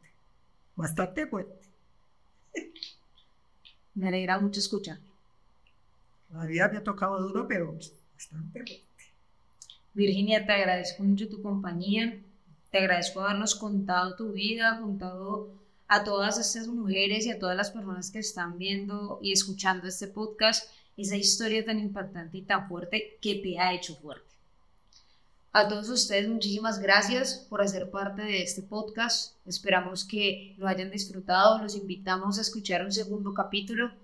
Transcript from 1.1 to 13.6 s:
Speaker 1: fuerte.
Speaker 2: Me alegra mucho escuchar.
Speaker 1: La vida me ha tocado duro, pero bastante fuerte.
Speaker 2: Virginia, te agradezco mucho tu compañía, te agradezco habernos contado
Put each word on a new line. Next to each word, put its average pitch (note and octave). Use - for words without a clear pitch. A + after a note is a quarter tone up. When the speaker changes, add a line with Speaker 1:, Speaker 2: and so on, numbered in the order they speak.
Speaker 1:
fuerte. -
Speaker 2:
Me F#3+
alegra F#3
mucho G3+
escuchar. G3
Speaker 1:
La E3
vida E3+
me G#3
ha G3+
tocado G3
duro, G3
pero F3+
bastante -
fuerte. G3
Speaker 2:
Virginia, G3+
te G#3
agradezco F#3
mucho G3+
tu -
compañía, G3
te G3
agradezco F#3
habernos G3+
contado F#3+